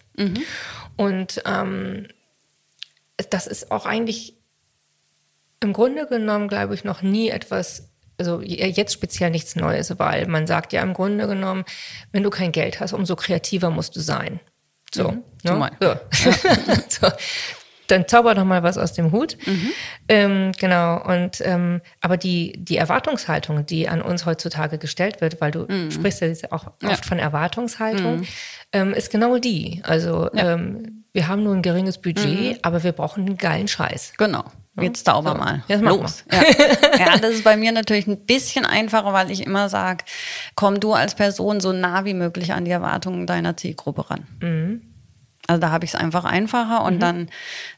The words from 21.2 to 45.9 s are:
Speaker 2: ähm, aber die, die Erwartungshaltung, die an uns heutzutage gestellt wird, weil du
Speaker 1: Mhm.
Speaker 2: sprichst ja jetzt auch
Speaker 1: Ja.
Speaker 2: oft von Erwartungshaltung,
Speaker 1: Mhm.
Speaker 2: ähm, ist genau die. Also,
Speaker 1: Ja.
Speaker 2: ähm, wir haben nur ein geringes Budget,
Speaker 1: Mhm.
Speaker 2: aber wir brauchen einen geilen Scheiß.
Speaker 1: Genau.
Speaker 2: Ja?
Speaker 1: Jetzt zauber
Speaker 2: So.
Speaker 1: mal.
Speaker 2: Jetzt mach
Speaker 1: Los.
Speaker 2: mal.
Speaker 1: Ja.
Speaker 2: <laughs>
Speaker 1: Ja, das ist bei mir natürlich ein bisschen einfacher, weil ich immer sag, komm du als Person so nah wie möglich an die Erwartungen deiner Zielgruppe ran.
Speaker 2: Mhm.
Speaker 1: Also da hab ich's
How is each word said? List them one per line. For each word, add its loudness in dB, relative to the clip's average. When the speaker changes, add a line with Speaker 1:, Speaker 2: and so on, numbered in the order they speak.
Speaker 2:
ähm, 0
aber 2
die, -2
die -4
Erwartungshaltung, 0
die -2
an 0
uns -4
heutzutage -4
gestellt -4
wird, -2
weil 0
du -6
Speaker 1:
Mhm. -2
Speaker 2:
sprichst -2
ja 0
jetzt -6
auch -8
Speaker 1:
Ja. 0
Speaker 2:
oft -2
von -2
Erwartungshaltung, -2
Speaker 1:
Mhm. -6
Speaker 2:
ähm, 2
ist -2
genau 4
die. -2
Also, 0
Speaker 1:
Ja. 2
Speaker 2:
ähm, -6
wir 0
haben 0
nur 2
ein 2
geringes 0
Budget, 0
Speaker 1:
Mhm. -10
Speaker 2:
aber 0
wir 2
brauchen -4
einen -2
geilen 0
Scheiß. -4
Speaker 1:
Genau. 0
Speaker 2:
Ja? -2
Speaker 1:
Jetzt -4
zauber 4
Speaker 2:
So. -2
Speaker 1:
mal. -2
Speaker 2:
Jetzt 2
mach 4
Speaker 1:
Los. -4
Speaker 2:
mal. 6
Speaker 1:
Ja. 6
Speaker 2:
<laughs> -
Speaker 1:
Ja, 6
das 4
ist -2
bei 8
mir 2
natürlich 2
ein -2
bisschen 2
einfacher, 2
weil 2
ich -6
immer 0
sag, -2
komm 2
du 2
als 2
Person 0
so 0
nah 0
wie -2
möglich -2
an -2
die -2
Erwartungen -2
deiner -2
Zielgruppe -6
ran. -8
Speaker 2:
Mhm. -2
Speaker 1:
Also 2
da 2
hab 0
ich's -6